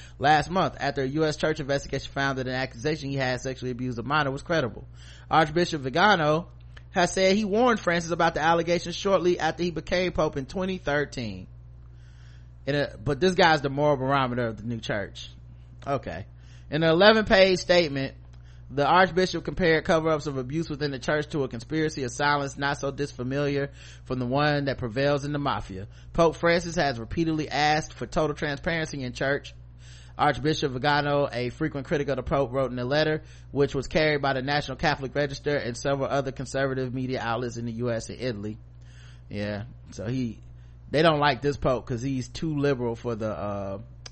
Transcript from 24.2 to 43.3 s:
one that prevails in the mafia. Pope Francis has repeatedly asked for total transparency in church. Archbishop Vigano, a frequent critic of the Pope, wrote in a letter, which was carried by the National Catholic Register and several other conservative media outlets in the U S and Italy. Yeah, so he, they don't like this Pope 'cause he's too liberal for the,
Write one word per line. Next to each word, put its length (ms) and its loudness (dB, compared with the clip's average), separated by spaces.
one 400 2
that 120 0
prevails 480 0
in 80 -4
the 60 -2
mafia. 480 -4
Pope 240 4
Francis 400 2
has 200 2
repeatedly 520 -2
asked 420 2
for 140 -10
total 280 0
transparency 720 -4
in 80 -6
church. 420 -2
Archbishop 540 2
Vigano, 580 2
a 200 -4
frequent 360 -4
critic 220 0
of 80 0
the 80 -4
Pope, 300 0
wrote 180 0
in 80 -6
a 60 -2
letter, 380 2
which 240 2
was 140 -4
carried 320 2
by 100 2
the 100 -2
National 360 -2
Catholic 360 0
Register 440 0
and 180 -4
several 320 0
other 240 0
conservative 600 -2
media 260 -2
outlets 380 -2
in 80 -4
the 80 -6
U 180 -2
S 160 -4
and 140 -12
Italy. 360 -4
Yeah, 340 -6
so 160 -12
he, 340 -4
they 100 4
don't 180 6
like 220 2
this 160 0
Pope 280 0
'cause 160 -4
he's 280 -4
too 280 -4
liberal 380 0
for 200 -4
the, 160 -2